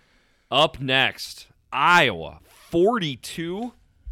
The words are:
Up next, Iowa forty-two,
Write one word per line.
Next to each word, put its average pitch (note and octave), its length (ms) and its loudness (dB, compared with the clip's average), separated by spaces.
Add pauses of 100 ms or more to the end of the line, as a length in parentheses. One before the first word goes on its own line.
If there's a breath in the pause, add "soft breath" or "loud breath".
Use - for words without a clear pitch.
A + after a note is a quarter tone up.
(500 soft breath)
Up C#3+ 300 2
next, C3 640 -2 (260)
Iowa B2 720 2
forty-two, F#3 1300 -4 (380)